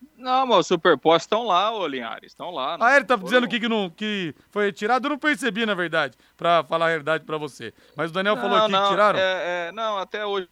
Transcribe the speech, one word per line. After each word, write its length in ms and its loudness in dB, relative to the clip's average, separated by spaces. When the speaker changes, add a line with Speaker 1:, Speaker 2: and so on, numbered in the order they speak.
Speaker 1:
Não, 300 0
mas 120 6
os 80 2
superpostes 580 4
estão 200 -2
lá, 260 2
ô 140 -4
Linhares, 460 -8
estão 200 -14
lá, 240 -6
não 100 0
Speaker 2:
Ah, 100 6
ele 100 2
tá 100 2
Speaker 1:
foram. 100 -2
Speaker 2:
dizendo 220 2
que, 120 -2
que 80 -2
não, 220 0
que 460 -6
foi 160 -2
retirado? 400 -2
Eu 60 -2
não 60 -4
percebi, 460 -2
na 120 0
verdade, 400 -2
pra 280 2
falar 220 -2
a 40 2
realidade 340 -2
pra 140 -6
você. 340 -10
Mas 140 -4
o 40 -12
Daniel 220 0
falou 220 0
Speaker 1:
Não, 80 4
Speaker 2:
aqui 80 0
que 60 2
Speaker 1:
não, 100 2
Speaker 2:
tiraram? 300 4
Speaker 1:
é, 480 -2
é, 40 -12
não, 280 -4
até 260 -6
hoje 260 -4